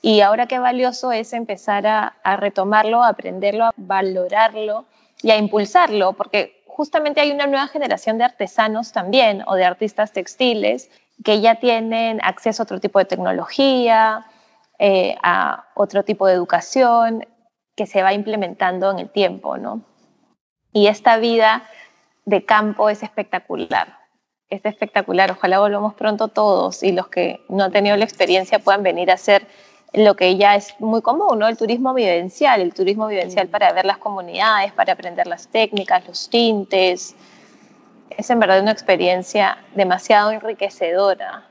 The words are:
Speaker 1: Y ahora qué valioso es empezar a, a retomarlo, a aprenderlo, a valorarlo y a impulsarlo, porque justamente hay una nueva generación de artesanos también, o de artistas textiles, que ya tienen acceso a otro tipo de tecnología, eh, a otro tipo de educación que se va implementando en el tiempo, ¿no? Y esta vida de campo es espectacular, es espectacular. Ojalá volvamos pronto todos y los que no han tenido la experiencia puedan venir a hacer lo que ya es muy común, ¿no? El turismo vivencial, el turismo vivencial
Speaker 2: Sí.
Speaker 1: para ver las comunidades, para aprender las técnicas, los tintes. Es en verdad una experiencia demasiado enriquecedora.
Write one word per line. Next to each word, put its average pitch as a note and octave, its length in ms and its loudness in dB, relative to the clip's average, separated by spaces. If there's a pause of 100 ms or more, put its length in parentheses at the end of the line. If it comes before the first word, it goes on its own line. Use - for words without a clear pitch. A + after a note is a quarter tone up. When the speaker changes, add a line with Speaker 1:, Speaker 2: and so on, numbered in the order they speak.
Speaker 1:
Y G#3+ 140 6
ahora A3 280 4
qué B3+ 120 -4
valioso B3 540 -2
es A3+ 180 -6
empezar G#3+ 560 -4
a, G#3+ 380 -2
a F#3+ 100 2
retomarlo, G#3 680 0
a A#3+ 60 4
aprenderlo, G3+ 600 -2
a A3+ 100 0
valorarlo G3 1040 -2 (380)
y A3 100 2
a G#3+ 60 4
impulsarlo, G#3 760 0
porque - 560 -6
justamente D4+ 540 -2
hay D4 100 2
una C#4+ 160 -2
nueva C#4 200 -2
generación A3+ 500 -4
de A#3 80 0
artesanos A3 640 -4
también, G3+ 560 0
o G3 80 -2
de F#3 80 2
artistas G#3 480 -2
textiles, A3 760 -4 (340)
que G#3+ 160 2
ya A3+ 160 4
tienen A3+ 680 -2
acceso G#3+ 400 -4
a A3 40 -4
otro F#3+ 160 -10
tipo G3+ 180 0
de F#3+ 60 2
tecnología, A3 1200 0 (520)
eh, F#3+ 460 2
a - 500 0
otro G3 300 0
tipo G3 240 -2
de F#3 60 6
educación A3+ 920 0 (520)
que G3+ 100 -4
se F#3+ 160 0
va F#3+ 80 4
implementando G3 800 -2
en F#3 80 -4
el F3+ 100 -12
tiempo, F#3 480 -2
¿no? A2+ 260 -10 (880)
Y G#3 140 4
esta G#3+ 280 4
vida A3+ 480 2 (600)
de G3+ 180 0
campo G#3+ 460 2
es G#3 140 -6
espectacular, - 960 -6 (500)
es G3+ 160 -10
espectacular. G3 680 -2
Ojalá F#3 280 0
volvamos G#3 340 0
pronto A3 340 -4
todos F#3+ 560 0
y F#3+ 80 2
los F3+ 160 -4
que - 400 -4
no G3 160 -2
han F#3 80 -2
tenido G#3 240 2
la G3+ 80 0
experiencia F#3+ 560 0
puedan G3+ 240 2
venir F3+ 260 0
a F#3 40 6
hacer G3 340 2 (480)
lo G3+ 200 6
que F#3 220 2
ya G3+ 180 6
es G3+ 240 -4
muy A3 240 -2
común, D4+ 340 0
¿no? G#3+ 100 0
El A3+ 80 -2
turismo A#3+ 380 -2
vivencial, G#3 680 0
el F3 120 -4
turismo G3+ 320 -2
vivencial F#3 400 -4
Speaker 2:
Sí. F3 60 -14
Speaker 1:
para G3 220 2
ver F#3 120 0
las G3 140 -2
comunidades, G3 760 -2
para F#3+ 200 0
aprender F3 340 -4
las E3+ 220 -12
técnicas, G#3 580 0
los - 220 -14
tintes. G3+ 840 0 (920)
Es - 220 -12
en A#3+ 80 2
verdad F#3+ 200 4
una G#3 120 0
experiencia F#3 880 0 (160)
demasiado G3+ 560 2
enriquecedora. G3 1200 -4